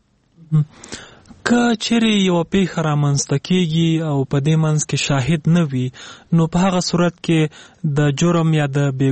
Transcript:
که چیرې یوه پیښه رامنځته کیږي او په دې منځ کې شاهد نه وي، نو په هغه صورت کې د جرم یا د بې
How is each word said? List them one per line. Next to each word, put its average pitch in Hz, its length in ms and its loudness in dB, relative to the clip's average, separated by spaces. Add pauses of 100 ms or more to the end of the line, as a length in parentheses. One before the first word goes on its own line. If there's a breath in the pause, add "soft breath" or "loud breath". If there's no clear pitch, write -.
(1400 loud breath)
که 240 400 0
چیرې 226 300 0 (140)
یوه 175 160 2
پیښه 185 380 -2
رامنځته 143 560 0 (100)
کیږي 165 540 0
او 143 240 0
په 143 140 -2
دې 156 240 2
منځ 151 160 0 (100)
کې 147 60 -4
شاهد 139 520 0
نه 170 240 4
وي، 127 200 -4 (420 loud breath)
نو 165 140 4
په 175 120 -2
هغه 180 200 0
صورت 175 360 0 (120)
کې 160 220 2 (360 loud breath)
د 143 140 -2 (120)
جرم 165 420 0
یا 147 140 0
د 143 240 -2
بې 135 200 0